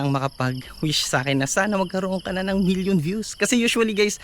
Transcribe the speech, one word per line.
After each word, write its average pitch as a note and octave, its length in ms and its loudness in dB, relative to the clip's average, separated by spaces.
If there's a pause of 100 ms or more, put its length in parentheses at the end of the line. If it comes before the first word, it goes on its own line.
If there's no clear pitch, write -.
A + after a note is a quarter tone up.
ang C#3 80 2
makapag-wish C3+ 960 -2
sa C#3 160 2
akin C#3 160 0
na C3+ 80 2
sana G3+ 320 0
magkaroon F#3+ 400 -2
ka F#3 160 -6
na F#3 80 -2
ng G3 240 0
million F#3 320 2
views. F#3 400 -2
Kasi A#3 240 2
usually, A3+ 320 2
guys, G#3 300 2